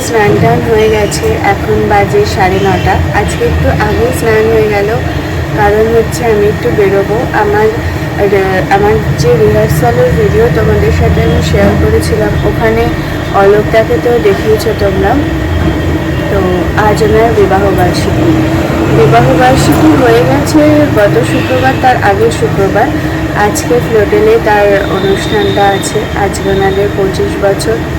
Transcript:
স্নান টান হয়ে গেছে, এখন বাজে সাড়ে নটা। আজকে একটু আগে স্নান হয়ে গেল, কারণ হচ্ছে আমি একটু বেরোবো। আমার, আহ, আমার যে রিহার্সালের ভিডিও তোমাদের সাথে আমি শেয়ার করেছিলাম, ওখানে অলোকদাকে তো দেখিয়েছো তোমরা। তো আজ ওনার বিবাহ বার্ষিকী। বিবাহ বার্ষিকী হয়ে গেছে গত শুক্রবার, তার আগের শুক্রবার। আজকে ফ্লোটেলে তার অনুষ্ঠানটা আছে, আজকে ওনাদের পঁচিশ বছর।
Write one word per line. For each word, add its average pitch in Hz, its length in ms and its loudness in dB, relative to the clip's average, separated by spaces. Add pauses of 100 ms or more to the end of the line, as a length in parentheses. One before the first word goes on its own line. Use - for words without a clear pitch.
স্নান 233 240 0 (100)
টান 226 180 2 (100)
হয়ে 220 260 2
গেছে, 208 300 -2 (260)
এখন 214 260 -2 (140)
বাজে 202 300 0 (140)
সাড়ে 190 320 0
নটা। 185 280 0 (240)
আজকে 208 320 -2
একটু 269 180 0 (180)
আগে 403 200 0 (120)
স্নান 220 240 2 (100)
হয়ে 214 200 2
গেল, 202 160 -2 (680)
কারণ 214 260 2 (100)
হচ্ছে 220 260 -2 (100)
আমি 208 220 2
একটু - 140 -4 (100)
বেরোবো। 196 400 0 (240)
আমার, 415 280 0
আহ, 392 1040 -2
আমার 208 200 2 (260)
যে 240 100 2 (120)
রিহার্সালের 240 680 2 (100)
ভিডিও 214 260 2 (120)
তোমাদের 214 420 0
সাথে - 280 2
আমি - 120 2 (120)
শেয়ার 101 200 2 (100)
করেছিলাম, 214 500 0 (180)
ওখানে 226 340 0 (580)
অলোকদাকে 214 540 2 (100)
তো 160 60 2 (160)
দেখিয়েছো 214 440 0 (120)
তোমরা। 196 300 0 (1160)
তো 202 100 0 (460)
আজ 208 160 0
ওনার 220 360 2
বিবাহ 190 240 2 (160)
বার্ষিকী। 175 500 0 (680)
বিবাহ - 260 4 (160)
বার্ষিকী 294 480 2 (120)
হয়ে 233 280 4
গেছে 294 320 2 (360)
গত 208 180 2 (160)
শুক্রবার, - 500 0
তার 254 140 2 (140)
আগের 214 300 0
শুক্রবার। 202 480 0 (580)
আজকে - 300 -2 (100)
ফ্লোটেলে 214 500 2 (100)
তার 208 220 2 (280)
অনুষ্ঠানটা 196 680 0 (120)
আছে, 202 240 -4 (240)
আজকে 185 220 -4 (100)
ওনাদের 196 320 0 (100)
পঁচিশ 196 340 -2 (140)
বছর। 196 320 -2 (220)